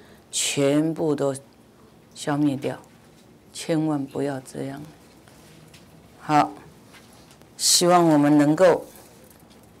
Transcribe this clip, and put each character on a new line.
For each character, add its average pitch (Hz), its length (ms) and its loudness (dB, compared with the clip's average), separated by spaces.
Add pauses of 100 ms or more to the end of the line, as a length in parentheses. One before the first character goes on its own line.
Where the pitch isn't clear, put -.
(320)
全 147 640 -2
部 160 220 -2
都 139 200 -4 (800)
消 147 200 -6
灭 143 200 0
掉， 131 240 -8 (720)
千 156 340 -4
万 147 160 -4
不 135 200 -8
要 139 160 -8
这 135 260 -14
样。 135 160 -14 (1400)
好， 151 320 0 (1040)
希 - 300 0
望 175 220 4
我 156 80 4
们 147 200 4
能 147 180 4
够 180 300 4 (960)